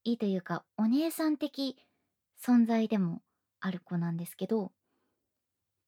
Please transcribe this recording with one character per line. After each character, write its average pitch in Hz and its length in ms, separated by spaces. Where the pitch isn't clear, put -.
い 233 80
い 233 40
と 220 80
い 190 120
う 180 40
か、 170 220
お 220 100
姉 302 240
さ 320 180
ん 302 80
的 277 400
存 240 240
在 226 220
で 220 100
も 175 240
あ 185 100
る 180 140
子 175 140
な 170 140
ん 165 60
で 170 80
す - 100
け 190 120
ど、 208 240